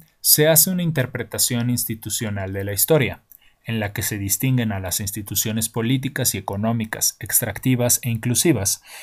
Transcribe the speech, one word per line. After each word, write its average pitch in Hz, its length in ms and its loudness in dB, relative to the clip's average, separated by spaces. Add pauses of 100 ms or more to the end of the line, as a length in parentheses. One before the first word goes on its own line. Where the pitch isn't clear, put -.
(220)
se - 260 6
hace 160 220 6
una 180 140 0
interpretación 123 840 -2
institucional 107 840 -4
de 98 100 -4
la 101 80 -4
historia, 113 500 2 (440)
en 113 160 -2
la 104 100 -2
que 104 120 -4
se 110 140 -2
distinguen 113 540 2
a 98 80 -2
las 95 220 -4
instituciones 107 680 -4
políticas 131 640 -2
y 101 40 -4
económicas, 110 840 -2
extractivas 120 840 0
e 127 60 -2
inclusivas, 117 720 0 (220)